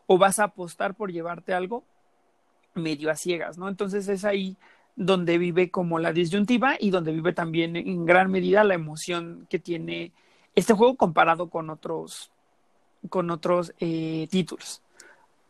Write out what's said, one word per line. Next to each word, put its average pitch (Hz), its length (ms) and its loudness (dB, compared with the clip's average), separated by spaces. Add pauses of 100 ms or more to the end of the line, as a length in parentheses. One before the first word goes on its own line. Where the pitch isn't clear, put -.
o 185 120 6
vas 196 200 6
a 208 60 4
apostar 190 500 -6
por 208 180 -8
llevarte 170 400 -8
algo 185 300 -4 (920)
medio 156 360 -4
a 156 60 0
ciegas, 165 420 -6
¿no? 185 100 -8
Entonces 196 400 -6
es 196 160 -4
ahí 196 320 -2 (400)
donde 180 420 2
vive 180 320 2
como 170 280 -2
la 165 140 0
disyuntiva 202 680 2
y 202 120 0
donde 170 220 0
vive 160 200 0
también 165 440 -2
en 175 300 -4
gran 185 240 6
medida 190 340 4
la 196 100 2
emoción 170 760 -8
que 190 80 -4
tiene 170 540 -8 (420)
este 208 200 6
juego 240 220 6
comparado 165 540 4
con 160 200 -8
otros, 160 600 -10 (800)
con 175 220 -2
otros, 175 500 -2
eh, 160 500 -4
títulos. - 500 -2 (680)